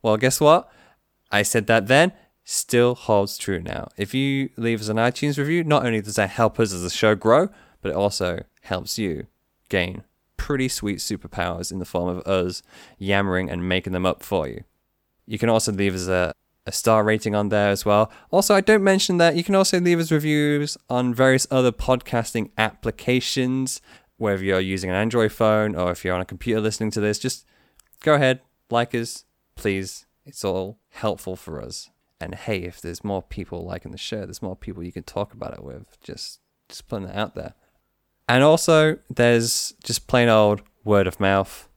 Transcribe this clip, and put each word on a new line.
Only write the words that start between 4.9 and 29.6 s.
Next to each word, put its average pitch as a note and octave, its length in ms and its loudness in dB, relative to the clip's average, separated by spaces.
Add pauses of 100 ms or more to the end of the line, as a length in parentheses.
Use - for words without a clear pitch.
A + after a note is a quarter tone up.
iTunes B2 400 0
review, D#3 260 -2
not D3 220 2
only A2+ 160 0
does G2+ 140 -8
that G2 160 0
help A2+ 280 0
us G#2+ 140 0
as F2 100 -6
a F2+ 60 -4
show G#2+ 260 2
grow, B2+ 340 4 (320)
but - 80 -4
it D2 60 -4
also F#2+ 480 -2 (180)
helps - 380 -8
you F2 280 -4 (420)
gain F#2 340 -2 (320)
pretty C3 320 -4
sweet G#2 300 -4
superpowers F2 760 -6
in F#2+ 60 -8
the F2+ 80 -6
form F2 240 -2
of F2+ 160 -6
us F2+ 380 -2 (340)
yammering G2 520 0
and F2 200 -4
making F#2 240 -2
them F2+ 140 0
up - 160 -2
for E2 240 -2
you. - 160 -12 (640)
You A2 100 -8
can A2+ 120 2
also A2 220 2
leave G2 220 0
us F#2 140 -4
a, F2+ 260 0 (320)
a - 60 -12
star A2 320 2
rating G#2+ 320 0
on G#2 140 0
there G#2 200 2
as G2+ 160 -2
well. G#2 260 4 (200)
Also, G3 240 4
I G3 60 6
don't G#3 220 4
mention F#3+ 360 2
that E3+ 160 6
you E3+ 80 0
can G3 100 0
also F#3 260 4
leave F3 200 2
us E3 120 -2
reviews D3 680 0 (120)
on B2 240 0
various C3 380 4
other B2+ 200 4
podcasting A#2 840 -2
applications, B2+ 1200 -2 (360)
whether G2+ 260 -2
you're F#2+ 160 2
using F#2+ 300 -4
an F#2 60 -2
Android A2 360 2
phone G#2+ 440 2
or F2+ 160 0
if - 120 -8
you're F2+ 120 -2
on F2+ 60 -2
a F#2 40 -4
computer A2 340 -4
listening G#2+ 320 -2
to A2 80 -4
this, G#2 200 -2
just - 260 -6 (560)
go D3+ 140 4
ahead, C3 260 2 (280)
like A#2 260 0
us, A#2 300 -6 (300)
please. F#2+ 500 -4 (200)